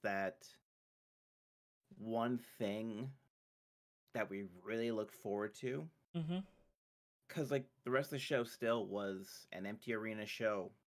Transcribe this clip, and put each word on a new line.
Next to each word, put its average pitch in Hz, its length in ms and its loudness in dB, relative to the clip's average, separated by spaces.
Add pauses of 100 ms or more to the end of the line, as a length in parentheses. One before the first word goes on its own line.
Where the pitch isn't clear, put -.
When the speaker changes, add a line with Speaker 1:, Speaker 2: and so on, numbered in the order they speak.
Speaker 1:
that 98 440 2 (1500)
one 113 400 2 (200)
thing 113 540 -2 (1000)
that 107 160 0
we 98 140 -2 (200)
really 113 280 0
look 107 200 0
forward 104 440 0
to. 139 320 -2 (280)
Speaker 2:
Mm-hmm. 170 240 0 (880)
Speaker 1:
'Cause, 151 220 -2
like, 139 140 2 (200)
the 123 60 2
rest 135 160 6
of - 40 -6
the 143 80 0
show 131 240 4
still 117 420 2
was 98 680 -2
an 95 140 -6
empty 113 280 -4
arena 107 320 -2
show 104 460 2 (260)